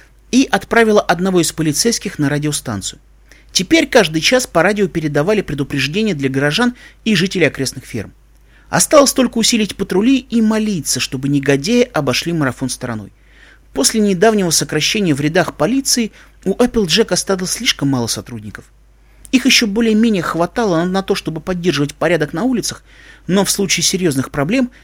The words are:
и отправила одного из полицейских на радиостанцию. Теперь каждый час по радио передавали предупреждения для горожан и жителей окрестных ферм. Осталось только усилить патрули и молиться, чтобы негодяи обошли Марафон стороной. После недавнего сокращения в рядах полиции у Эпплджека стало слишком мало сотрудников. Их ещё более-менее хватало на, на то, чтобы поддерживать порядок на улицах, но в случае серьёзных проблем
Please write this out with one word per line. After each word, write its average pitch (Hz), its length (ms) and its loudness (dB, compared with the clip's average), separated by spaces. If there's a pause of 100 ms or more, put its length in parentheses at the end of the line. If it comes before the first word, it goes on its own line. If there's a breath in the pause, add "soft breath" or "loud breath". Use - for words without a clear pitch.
(320 soft breath)
и 262 180 2
отправила 214 520 2
одного 180 400 0
из 156 100 0
полицейских 156 680 -2
на 143 100 0
радиостанцию. 143 720 -6 (540 soft breath)
Теперь 311 340 2
каждый 160 320 2
час 254 280 0
по 165 160 2
радио 202 240 2
передавали 156 540 0
предупреждения 147 760 -2
для 135 120 -2
горожан 147 460 0 (320 loud breath)
и 220 100 2
жителей 185 300 0
окрестных 131 400 -4
ферм. - 260 -10 (580 soft breath)
Осталось 277 440 4
только 240 240 0
усилить 214 380 0
патрули 202 420 2
и 233 240 -2
молиться, 214 580 0
чтобы 139 300 -4
негодяи 143 540 2
обошли 147 500 -2
Марафон 135 360 -2
стороной. 113 440 -10 (580 soft breath)
После 240 300 0
недавнего 202 480 4
сокращения 156 640 0
в 135 80 -2
рядах 156 340 0
полиции 233 560 0 (340 soft breath)
у 190 100 0
Эпплджека 214 600 0
стало 185 300 -2
слишком 175 440 -4
мало 123 180 0
сотрудников. 107 580 -10 (640 soft breath)
Их 254 140 2
ещё 240 220 2
более-менее 214 560 2
хватало 175 540 0
на, 170 80 0
на 185 180 -2
то, 202 100 0
чтобы 160 260 -4
поддерживать 165 540 -2
порядок 156 400 0
на 165 100 -4
улицах, 247 400 -4 (440 soft breath)
но 185 180 2
в - 60 -4
случае 185 320 -2
серьёзных 160 480 0
проблем 220 400 -2 (120 soft breath)